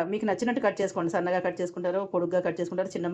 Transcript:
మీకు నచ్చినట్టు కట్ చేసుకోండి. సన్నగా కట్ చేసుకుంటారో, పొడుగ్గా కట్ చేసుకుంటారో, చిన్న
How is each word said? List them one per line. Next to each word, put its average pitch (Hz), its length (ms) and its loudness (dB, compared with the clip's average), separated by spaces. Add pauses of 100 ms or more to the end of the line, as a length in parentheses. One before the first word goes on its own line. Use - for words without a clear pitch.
(120)
మీకు 214 180 0
నచ్చినట్టు 233 340 0
కట్ 202 180 2
చేసుకోండి. 180 320 0
సన్నగా 180 300 2
కట్ 175 180 -2
చేసుకుంటారో, 180 380 -2 (140)
పొడుగ్గా 180 320 2
కట్ 170 140 0
చేసుకుంటారో, 180 360 -2
చిన్న 170 180 -2